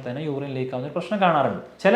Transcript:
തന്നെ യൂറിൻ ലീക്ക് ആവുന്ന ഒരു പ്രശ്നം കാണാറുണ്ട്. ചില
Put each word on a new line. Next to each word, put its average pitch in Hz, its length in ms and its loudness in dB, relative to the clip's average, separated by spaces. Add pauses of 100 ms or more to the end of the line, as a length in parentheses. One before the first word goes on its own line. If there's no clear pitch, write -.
തന്നെ 127 220 -6
യൂറിൻ 139 280 -6
ലീക്ക് 127 180 -4
ആവുന്ന 131 140 -6
ഒരു 147 80 -12
പ്രശ്നം 190 280 -4
കാണാറുണ്ട്. 131 360 4 (220)
ചില 208 140 6